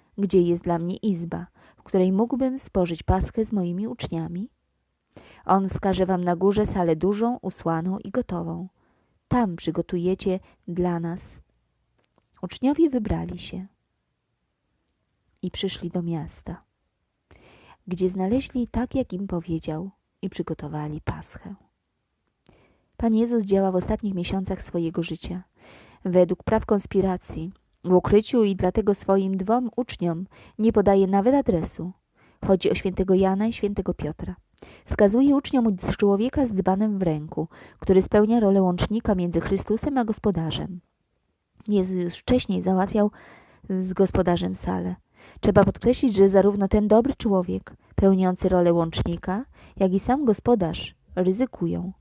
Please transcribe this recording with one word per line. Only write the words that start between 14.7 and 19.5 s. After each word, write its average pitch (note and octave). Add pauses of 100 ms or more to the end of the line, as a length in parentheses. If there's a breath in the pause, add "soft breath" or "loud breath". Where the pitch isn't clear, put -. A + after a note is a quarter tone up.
i F3+
przyszli F#3
do F3+
miasta, E3+ (1200 soft breath)
gdzie F3+
znaleźli A3
tak, A#3+
jak C4
im F#3+
powiedział, E3 (320)